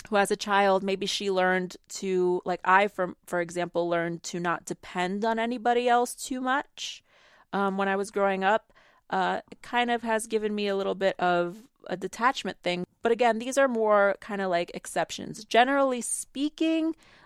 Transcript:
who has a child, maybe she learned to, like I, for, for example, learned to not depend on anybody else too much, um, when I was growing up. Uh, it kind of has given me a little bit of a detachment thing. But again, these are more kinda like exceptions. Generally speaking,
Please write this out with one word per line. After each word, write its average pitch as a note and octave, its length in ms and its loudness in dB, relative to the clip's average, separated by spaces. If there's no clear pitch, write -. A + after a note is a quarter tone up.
who A3 60 0
has G3+ 140 2
a G#3 60 0
child, G3 460 2
maybe G3 240 -2
she G3+ 240 -4
learned F#3 460 0
to, F3+ 560 0
like F3+ 200 -4
I, F#3+ 240 6
for, F#3 260 -4
for F3 160 -2
example, E3+ 480 -2
learned E3+ 360 -2
to - 160 -8
not E3+ 240 -2
depend F#3 600 -6
on A3+ 140 0
anybody A#3+ 500 0
else A#3+ 260 2
too - 260 -8
much, - 600 -6
um, G3 260 -2
when G3 100 0
I G3 80 0
was G3+ 140 -4
growing G3 340 0
up. G#3+ 280 2
Uh, F#3 320 0
it - 120 -20
kind A#3+ 280 -2
of A#3 120 -2
has A3+ 240 -2
given G#3+ 280 -2
me G#3 120 -2
a G3 100 0
little G3 200 -2
bit F#3+ 240 0
of F3+ 420 0
a F3+ 100 -6
detachment F#3+ 680 -2
thing. F3+ 220 -2
But A#3 100 4
again, A3+ 260 2
these B3+ 200 -4
are C4+ 100 6
more G#3 520 4
kinda G3 280 -4
like F3 260 0
exceptions. - 720 -6
Generally B3+ 580 2
speaking, D#4+ 920 -2